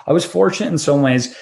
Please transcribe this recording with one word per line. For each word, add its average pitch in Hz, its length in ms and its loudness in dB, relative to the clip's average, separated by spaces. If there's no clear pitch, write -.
I - 40 2
was 170 140 0
fortunate 185 480 0
in 160 40 0
some 143 240 0
ways. 127 400 0